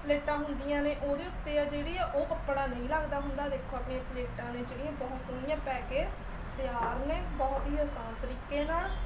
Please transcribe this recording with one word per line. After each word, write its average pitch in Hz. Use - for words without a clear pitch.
ਪਲੇਟਾਂ 294
ਹੁੰਦੀਆਂ 285
ਨੇ, 294
ਉਹਦੇ 285
ਉੱਤੇ 302
ਆ 294
ਜਿਹੜੀ 294
ਆ, 359
ਉਹ 285
ਕੱਪੜਾ 277
ਨਹੀਂ 247
ਲੱਗਦਾ 302
ਹੁੰਦਾ। 285
ਦੇਖੋ, 262
ਆਪਣੀਆਂ 254
ਪਲੇਟਾਂ 240
ਨੇ 240
ਜਿਹੜੀਆਂ, 254
ਬਹੁਤ 269
ਸੋਹਣੀਆਂ 262
ਪੈ 254
ਕੇ 277
ਤਿਆਰ 240
ਨੇ, 320
ਬਹੁਤ 269
ਹੀ 294
ਆਸਾਨ 233
ਤਰੀਕੇ -
ਨਾਲ। 339